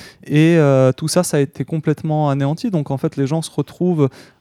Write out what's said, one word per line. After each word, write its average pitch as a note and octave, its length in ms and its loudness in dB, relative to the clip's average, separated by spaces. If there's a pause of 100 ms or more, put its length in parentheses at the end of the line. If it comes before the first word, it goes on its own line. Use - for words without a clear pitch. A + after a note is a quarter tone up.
(260)
Et, D#3+ 320 4
euh, C3+ 340 4
tout D#3 160 -6
ça, F3+ 160 0
ça E3 140 -2
a - 20 2
été C#3 240 -4
complètement D3+ 680 -2
anéanti. C#3+ 420 -2
Donc, D3 200 -4
en C3+ 60 -4
fait, D#3+ 180 -4
les C#3 100 0
gens D#3+ 160 -4
se - 100 -12
retrouvent D#3 580 -2 (320)